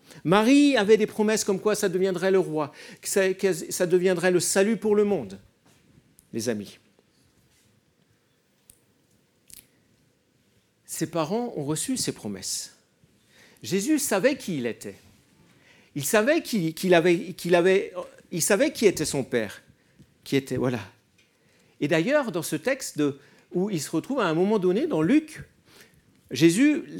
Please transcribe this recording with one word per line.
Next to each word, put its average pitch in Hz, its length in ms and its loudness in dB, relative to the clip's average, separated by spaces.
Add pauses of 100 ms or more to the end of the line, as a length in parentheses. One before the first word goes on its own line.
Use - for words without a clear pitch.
(240)
Marie 254 520 6
avait 214 200 4
des 208 100 2
promesses 214 380 0
comme 196 160 -2
quoi 214 140 0
ça 208 140 -2
deviendrait 185 420 0
le 190 80 4
roi, 156 340 -2 (300)
que - 60 -12
ça, 190 260 2
que 190 180 0
ça 175 340 -4
deviendrait 180 440 2
le 180 100 4
salut 202 360 2
pour 208 200 0
le 208 80 4
monde. 127 340 -4 (920)
Les 113 160 -6
amis, 104 300 -6 (4000)
ses - 240 -8
parents 175 480 -4
ont 156 80 -6
reçu 156 320 -4
ces - 160 -4
promesses. - 640 -10 (880)
Jésus 202 360 0
savait 233 380 0
qui 170 220 -6
il 120 80 -4
était. 104 300 -10 (960)
Il 139 100 -6
savait 240 380 2
qui, 165 320 -2
qu'il 180 200 2
avait, 175 400 4
qu'il 175 200 0
avait, 190 380 4 (400)
il 175 100 -4
savait 233 300 2
qui - 140 2
était 156 180 2
son 143 180 -4
père, 113 400 -4 (600)
qui - 120 -2
était, 135 200 -4
voilà. 123 240 -2 (1000)
Et 147 80 -2
d'ailleurs, 208 440 0
dans 165 100 -4
ce 156 140 -6
texte - 420 -6
de, 143 200 0 (340)
où 190 180 -2
il 170 100 -2
se - 100 -10
retrouve 247 300 -4
à 202 60 0
un 160 80 0
moment 196 240 0
donné 185 280 -2
dans 170 160 -2
Luc, 269 400 0 (880)
Jésus, 170 540 2 (160)